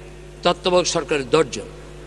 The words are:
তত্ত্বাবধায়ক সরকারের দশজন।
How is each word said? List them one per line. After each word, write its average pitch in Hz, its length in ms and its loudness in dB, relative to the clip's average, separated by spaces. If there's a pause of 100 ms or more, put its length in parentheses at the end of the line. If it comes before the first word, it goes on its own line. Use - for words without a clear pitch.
(440)
তত্ত্বাবধায়ক 180 440 2
সরকারের 143 420 0
দশজন। 117 380 4 (400)